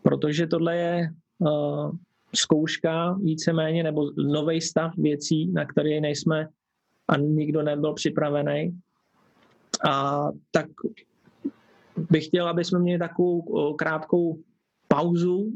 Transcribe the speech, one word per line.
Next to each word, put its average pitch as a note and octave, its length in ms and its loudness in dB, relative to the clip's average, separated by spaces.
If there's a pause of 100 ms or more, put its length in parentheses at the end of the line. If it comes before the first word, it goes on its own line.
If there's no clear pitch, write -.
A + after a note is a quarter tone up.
Protože D3+ 440 2
tohle E3+ 280 0
je, E3+ 220 0 (500)
eh, D3 400 0 (480)
zkouška D#3+ 800 0 (100)
víceméně, D#3+ 600 0
nebo D3+ 320 0
novej D3+ 460 0
stav D#3+ 360 -2
věcí, D#3 540 0
na D3+ 140 0
který D3+ 360 0
nejsme D#3 460 -2 (600)
a D#3 100 4
nikdo D3+ 440 0
nebyl D3 320 -2
připravený. D3 840 -2 (1120)
A C#3+ 380 0 (240)
tak D#3 160 0 (1400)
bych D#3 140 4
chtěl, F3 220 0
aby E3+ 160 0
jsme F3 160 0
měli F3 200 2
takovou, E3+ 400 0
eh, D3+ 380 -2
krátkou D#3+ 640 0 (480)
pauzu F3 680 2